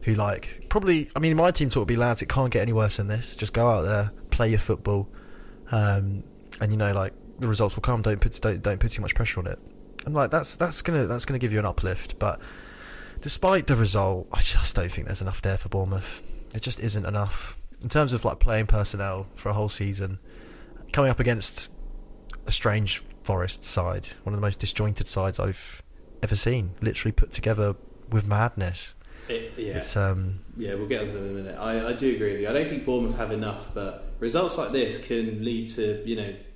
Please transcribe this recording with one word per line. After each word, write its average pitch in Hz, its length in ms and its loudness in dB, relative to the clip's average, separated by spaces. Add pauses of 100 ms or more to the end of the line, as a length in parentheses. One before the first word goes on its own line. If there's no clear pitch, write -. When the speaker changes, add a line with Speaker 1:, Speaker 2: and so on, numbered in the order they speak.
Speaker 1:
who, 110 120 4
like, 104 540 -2
probably, 185 460 2
I - 60 -2
mean, 160 160 4
my 170 160 6
team 143 180 2
talk 120 120 2
would 95 60 -2
be, 120 80 4
"Lads, 120 240 2
it - 80 -4
can't 131 220 2
get 104 120 2
any 117 100 2
worse 107 240 4
than 101 100 0
this. 107 300 -2
Just 107 160 -4
go 117 160 4
out 107 140 4
there, 104 280 2 (220)
play 113 180 4
your 110 80 4
football, 101 500 0 (600)
um, 98 540 2 (360)
and, 107 120 2
you 110 40 2
know, 104 160 2
like, 98 200 0 (260)
the 127 80 -2
results 107 300 2
will - 60 -4
come. 117 200 2
Don't 104 180 2
put, - 200 2
don't, 101 220 0
don't 98 180 0
put 117 100 4
too - 120 -4
much 101 120 -2
pressure - 240 2
on 87 80 -2
it." - 140 -6 (440)
And, 147 120 -4
like, 135 160 2
that's, 151 240 2
that's 170 260 0
gonna, 151 240 2
that's 120 180 0
gonna 131 140 -2
give 120 140 0
you 107 80 2
an 104 60 0
uplift. - 520 -2
But 104 220 -2 (800)
despite 185 480 2
the 139 80 6
result, 98 560 2
I - 80 4
just - 340 6
don't 87 160 2
think - 160 -4
there's - 160 -2
enough 95 200 -4
there 95 140 2
for 95 120 -4
Bournemouth. 95 540 -2 (320)
It 113 80 -6
just - 180 -2
isn't 104 260 0
enough. 101 500 -2 (260)
In 117 60 -6
terms 147 240 4
of, 120 120 -2
like, - 160 2
playing 110 260 6
personnel 98 680 2
for - 120 -6
a 104 40 0
whole 104 160 0
season, 98 500 -4 (720)
coming 139 180 4
up 120 100 2
against 117 500 2 (760)
a - 60 0
strange 107 520 2 (180)
Forest 92 400 -2
side, 92 460 -2 (160)
one 104 100 -2
of 101 60 0
the 104 40 0
most 101 140 0
disjointed 104 480 0
sides 95 320 0
I've - 420 -4 (440)
ever 107 100 0
seen, 107 460 2
literally 110 320 0
put - 180 6
together 104 460 2 (340)
with 107 160 2
madness. 104 680 0 (340)
Speaker 2:
It, 113 280 -6
yeah. 104 200 -6
Speaker 1:
It's, - 200 -2
um, 95 440 0 (160)
Speaker 2:
Yeah, 101 180 -6
we'll 101 140 -6
get 113 140 -2
onto 101 100 -6
them 101 140 -6
in 98 40 -6
a 98 40 -6
minute. 95 220 -8
I, 113 340 -2
I - 20 0
do 127 240 2
agree 104 160 0
with 98 80 -4
you. 101 80 -2
I 113 40 -2
don't 151 140 2
think 151 180 -4
Bournemouth 117 340 0
have 110 120 -2
enough, 107 420 -4
but 98 460 -8
results 160 400 0
like 127 120 -2
this 110 360 -2
can 110 380 -2
lead 113 240 -2
to, 107 360 -2
you 113 120 -4
know 101 180 -6 (220)